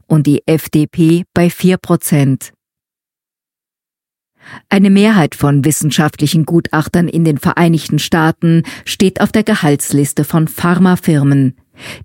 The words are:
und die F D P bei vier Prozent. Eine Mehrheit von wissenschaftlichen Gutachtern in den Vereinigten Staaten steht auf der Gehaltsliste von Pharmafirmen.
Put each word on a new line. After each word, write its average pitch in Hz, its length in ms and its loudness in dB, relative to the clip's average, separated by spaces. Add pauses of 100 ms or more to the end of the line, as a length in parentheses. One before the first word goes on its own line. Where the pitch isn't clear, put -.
und 151 200 0
die 147 180 2
F 160 240 -2
D 151 180 0
P 170 360 0 (100)
bei 175 160 2
vier 185 280 0
Prozent. 143 760 -2 (2250)
Eine 196 220 2
Mehrheit 202 460 2
von 143 280 0
wissenschaftlichen 151 840 0
Gutachtern 170 600 -2
in 165 160 -2
den 156 140 0
Vereinigten 165 600 0
Staaten 165 680 0 (220)
steht - 360 -2
auf - 100 0
der 214 120 0
Gehaltsliste 147 840 -2
von 160 240 -2
Pharmafirmen. 160 1080 0 (500)